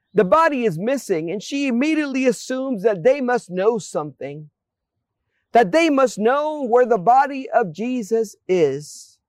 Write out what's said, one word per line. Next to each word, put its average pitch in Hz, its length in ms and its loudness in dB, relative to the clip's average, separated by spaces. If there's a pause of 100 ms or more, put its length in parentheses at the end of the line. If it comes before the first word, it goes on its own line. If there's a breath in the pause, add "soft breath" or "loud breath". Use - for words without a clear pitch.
(120)
The 202 120 2
body 294 400 2
is 175 120 0
missing, 180 540 -2
and 208 100 -6
she 277 280 -6
immediately 269 580 0
assumes 254 560 -2
that 202 220 0
they 277 160 4
must 247 280 -2
know 196 300 0
something, 147 720 -10 (1000)
that 226 180 4
they 330 180 4
must 269 300 2
know 285 480 0
where 240 200 4
the 220 120 2
body 262 500 2
of 208 240 0
Jesus 226 640 -4 (140)
is. 151 680 -2 (100)